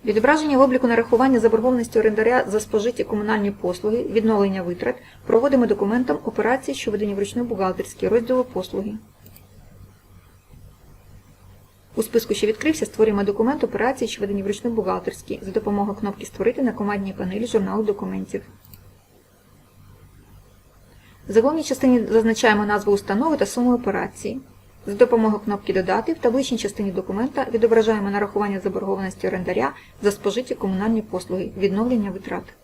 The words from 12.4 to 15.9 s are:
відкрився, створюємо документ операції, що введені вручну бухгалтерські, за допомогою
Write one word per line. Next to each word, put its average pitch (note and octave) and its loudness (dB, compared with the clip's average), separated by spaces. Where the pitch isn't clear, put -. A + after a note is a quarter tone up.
відкрився, B3 0
створюємо G#3+ 2
документ A3+ 0
операції, A#3 -2
що - -8
введені G3 -4
вручну G#3 -4
бухгалтерські, F#3 -4
за F#3+ -12
допомогою G3+ -2